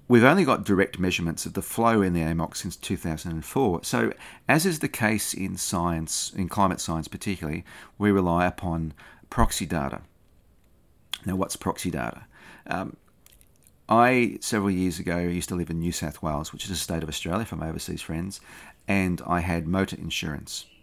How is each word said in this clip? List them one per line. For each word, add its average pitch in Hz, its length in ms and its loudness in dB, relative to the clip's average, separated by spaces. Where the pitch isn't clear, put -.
we've 120 160 8
only 165 220 8
got 117 220 2
direct 98 320 2
measurements 90 480 -2
of 85 80 -10
the 92 80 -2
flow 113 400 4
in 95 100 2
the 85 80 2
amok 80 360 -2
since 90 200 -8
two - 220 -4
thousand 82 340 -6
and 80 120 -6
four. 107 400 0
So 117 280 0
as 156 200 4
is 165 140 0
the 156 80 -2
case 107 440 0
in 92 240 -4
science, 85 800 -2
in 90 140 -2
climate 98 280 2
science 80 300 -4
particularly, 87 560 -6
we 104 140 4
rely 90 340 4
upon 82 480 -2
proxy - 340 2
data. 71 380 -4
Now, 92 120 -2
what's - 200 -4
proxy - 340 -4
data? 60 340 -6
Um, - 300 -6
I, 120 540 6
several 101 280 2
years 92 280 0
ago, 87 220 -2
used 87 280 -2
to 90 60 -4
live 85 160 -2
in 82 100 -2
New 85 120 0
South - 300 -6
Wales, 76 300 -4
which - 140 -10
is - 40 -8
a 90 60 -4
state 80 260 -4
of 78 60 -6
Australia 85 380 -4
for - 100 -8
my 80 140 -4
overseas 82 320 -8
friends, 85 400 -8
and 92 400 0
I 87 140 0
had 85 260 -2
motor 92 300 0
insurance. 78 720 -8